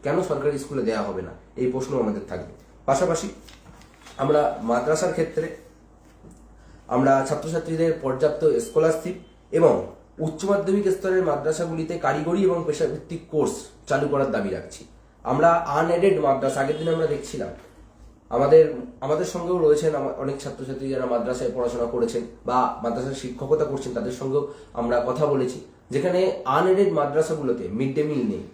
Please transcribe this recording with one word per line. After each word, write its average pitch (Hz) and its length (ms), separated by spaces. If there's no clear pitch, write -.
কেন 170 200
সরকারি 139 360
স্কুলে 135 240
দেয়া 107 200
হবে 92 200
না, 87 80
এই 127 160
প্রশ্ন 131 260
আমাদের 107 300
থাকবে। 87 240
পাশাপাশি 139 420
আমরা 147 460
মাদ্রাসার 151 500
ক্ষেত্রে - 440
আমরা 135 400
ছাত্রছাত্রীদের 160 640
পর্যাপ্ত 135 560
স্কলারশিপ 160 560
এবং 160 360
উচ্চ 160 260
মাধ্যমিক 196 440
স্তরের 185 360
মাদ্রাসাগুলিতে 160 760
কারিগরি 156 440
এবং 175 240
পেশাভিত্তিক 156 540
কোর্স 143 220
চালু 139 220
করার 139 220
দাবি 104 200
রাখছি। - 340
আমরা 143 260
আনএডেড 170 680
মাদ্রাসা, 135 420
আগের 147 180
দিন 165 100
আমরা 160 180
দেখছিলাম, 143 420
আমাদের, 151 440
আমাদের 156 240
সঙ্গেও 175 340
রয়েছেন 151 360
আমা-, 139 220
অনেক 139 220
ছাত্রছাত্রী 135 500
যারা 127 180
মাদ্রাসায় 123 480
পড়াশোনা 120 300
করেছেন 117 380
বা 127 360
মাদ্রাসায় 127 320
শিক্ষকতা 139 500
করছেন, 131 300
তাদের 117 180
সঙ্গেও 135 360
আমরা 120 320
কথা 135 200
বলেছি, 131 340
যেখানে 180 540
আনএডেড 180 480
মাদ্রাসাগুলোতে 143 800
মিড 135 220
ডে 151 80
মিল 143 260
নেই। 92 140